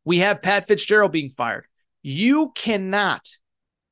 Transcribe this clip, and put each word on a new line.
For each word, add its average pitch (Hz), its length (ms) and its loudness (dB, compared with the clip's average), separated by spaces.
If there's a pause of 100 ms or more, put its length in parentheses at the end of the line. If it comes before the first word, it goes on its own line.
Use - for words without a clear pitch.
We 170 140 2
have 196 240 0
Pat 190 260 0
Fitzgerald 208 420 2
being 147 200 -4
fired. 117 360 -6 (360)
You 240 520 0
cannot, 196 720 -2 (640)